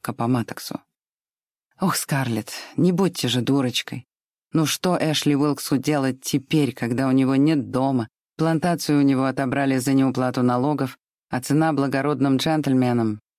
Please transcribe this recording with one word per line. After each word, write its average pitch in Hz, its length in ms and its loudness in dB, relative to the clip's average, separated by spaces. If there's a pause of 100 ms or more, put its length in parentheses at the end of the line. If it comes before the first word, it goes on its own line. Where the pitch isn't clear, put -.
к - 80 -10
Апоматоксу. - 720 -4 (1000)
«Ох, 185 160 0
Скарлетт, 117 560 -4 (260)
не 175 140 4
будьте 175 360 0
же 123 140 0
дурочкой!» 127 680 -2 (480)
Ну 156 120 2
что 180 340 0
Эшли 147 340 0
Уилксу 143 420 0
делать 135 440 -2
теперь, 139 520 -2
когда 123 340 -2
у 131 40 2
него 131 240 4
нет 135 360 2
дома, 127 360 0 (300)
плантацию 160 640 0
у - 20 4
него 135 240 4
отобрали 135 540 0
за 135 140 0
неуплату 127 500 0
налогов, 131 560 0 (320)
а 127 100 -4
цена 156 320 2
благородным 135 640 0
джентльменам — 127 800 0 (200)